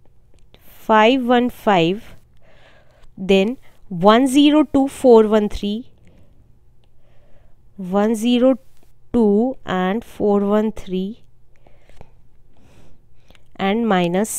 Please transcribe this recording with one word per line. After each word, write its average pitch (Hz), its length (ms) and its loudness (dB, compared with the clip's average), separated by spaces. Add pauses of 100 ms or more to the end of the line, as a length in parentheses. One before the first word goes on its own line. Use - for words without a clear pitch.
(880)
five 233 480 2
one 240 140 0
five, 185 680 -2 (1000)
then 190 400 0 (320)
one 208 380 4
zero 294 360 4 (120)
two 269 140 2
four 233 400 4
one 208 200 0
three, 208 380 -8 (2000)
one 208 220 0
zero 240 340 2 (640)
two 226 440 0 (100)
and 185 380 -4
four 202 340 -2 (100)
one 214 220 0 (100)
three 190 420 -10 (2250)
and 214 340 -2
minus 180 460 -2